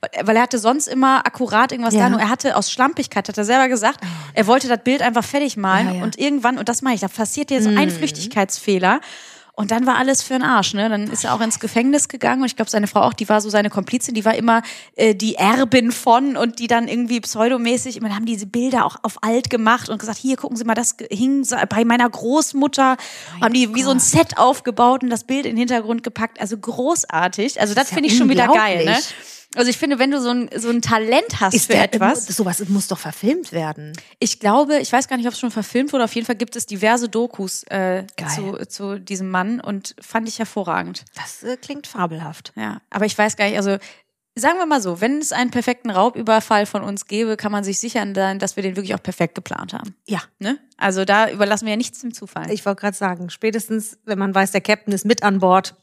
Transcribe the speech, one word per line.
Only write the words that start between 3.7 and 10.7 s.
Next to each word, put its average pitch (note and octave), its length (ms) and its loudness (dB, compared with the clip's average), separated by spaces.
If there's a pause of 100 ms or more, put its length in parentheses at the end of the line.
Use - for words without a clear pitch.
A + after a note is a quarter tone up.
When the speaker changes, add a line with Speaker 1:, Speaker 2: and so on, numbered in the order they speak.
Speaker 2:
Oh. G3 40 -8 (280)
Speaker 1:
er A3 120 4
wollte C4 220 4
das A#3+ 160 0
Bild C4 160 2
einfach A#3+ 240 2
fertig C#4+ 320 -2
malen. F#3+ 320 2
Speaker 2:
Ja, F#3 60 -2
ja. F3+ 80 -4
Speaker 1:
Und G#3+ 160 -4
irgendwann, C4 400 0
und G#3 100 -4
das A#3+ 140 -2
meine B3+ 140 0
ich, F#3 40 -4
da G3 80 -4
passiert A#3 400 -4
dir C4 140 2
so G#3+ 80 2
Speaker 2:
Mhm. G#3 80 4
Speaker 1:
ein D4+ 120 4
Flüchtigkeitsfehler. F#3+ 1080 0 (540)
Und G#3 160 -4
dann A#3 140 0
war B3 140 4
alles C4 240 2
für - 100 -6
den B3+ 100 0
Arsch, A3+ 300 2